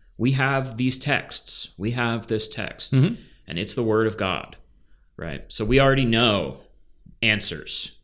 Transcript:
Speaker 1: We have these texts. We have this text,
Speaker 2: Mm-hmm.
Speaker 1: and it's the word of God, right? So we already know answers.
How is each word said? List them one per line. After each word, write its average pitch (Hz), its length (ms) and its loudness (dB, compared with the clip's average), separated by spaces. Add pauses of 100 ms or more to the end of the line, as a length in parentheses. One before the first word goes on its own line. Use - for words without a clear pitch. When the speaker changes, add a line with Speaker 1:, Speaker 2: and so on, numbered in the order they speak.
(180)
Speaker 1:
We 123 140 2
have 131 460 0
these 127 200 2
texts. - 800 -2
We 104 140 -4
have 117 360 -2
this 107 200 -2
text, - 460 -6
Speaker 2:
Mm-hmm. 170 280 4 (260)
Speaker 1:
and 82 120 -6
it's 101 160 2
the 123 80 0
word 110 240 2
of 107 100 -4
God, - 400 -2 (580)
right? 76 360 -10
So - 120 -4
we 123 160 4
already 135 260 4
know 107 520 2 (640)
answers. - 840 -2